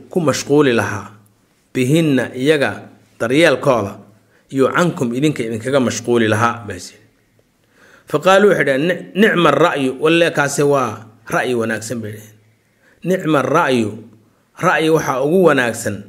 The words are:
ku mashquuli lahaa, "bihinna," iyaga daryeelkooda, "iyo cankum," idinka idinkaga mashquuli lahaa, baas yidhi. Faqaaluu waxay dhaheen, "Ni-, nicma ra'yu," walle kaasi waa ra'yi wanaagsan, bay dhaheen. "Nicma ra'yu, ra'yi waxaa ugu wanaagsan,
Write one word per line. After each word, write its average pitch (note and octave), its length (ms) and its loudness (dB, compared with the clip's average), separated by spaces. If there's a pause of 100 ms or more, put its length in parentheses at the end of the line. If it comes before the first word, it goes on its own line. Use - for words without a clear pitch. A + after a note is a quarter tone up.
ku F#3 120 -4
mashquuli C3+ 520 2
lahaa, G#2 380 -4 (640)
"bihinna," C3 600 0
iyaga C3 360 0 (480)
daryeelkooda, B2 760 0 (580)
"iyo C3 200 2
cankum," D3 420 0
idinka C#3 300 -2
idinkaga A#2 360 -2
mashquuli A#2 480 0
lahaa, G#2+ 400 0
baas F#2+ 180 -14 (100)
yidhi. - 80 -20 (1040)
Faqaaluu F#3+ 420 4
waxay D3+ 160 2
dhaheen, C#3 220 0
"Ni-, F3+ 160 -4 (180)
nicma E3+ 300 4
ra'yu," C#3 480 2
walle E3 320 2
kaasi C#3+ 320 -2
waa C3 400 0 (240)
ra'yi B2+ 280 -2
wanaagsan, A2+ 440 -4
bay G#2+ 120 -10
dhaheen. - 240 -20 (680)
"Nicma D#3+ 380 0
ra'yu, C3+ 480 0 (680)
ra'yi D#3+ 320 0
waxaa C#3+ 340 0
ugu E3 200 2
wanaagsan, A#2+ 520 2 (140)